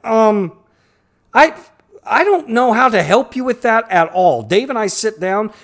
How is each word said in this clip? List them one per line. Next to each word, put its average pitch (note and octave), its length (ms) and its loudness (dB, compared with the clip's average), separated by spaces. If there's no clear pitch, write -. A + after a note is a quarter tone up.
"Um, G#3+ 480 0
I, D#4 200 4
I B3+ 200 0
don't F4+ 260 0
know A#3+ 240 2
how B3+ 160 2
to G3+ 140 0
help G3 320 0
you B3+ 80 -6
with B3 180 -4
that A3+ 300 0
at E3+ 180 2
all." E3 320 0
Dave F#3+ 280 -2
and B3 100 -4
I G#3+ 80 -4
sit G#3+ 320 -6
down, G3 340 -4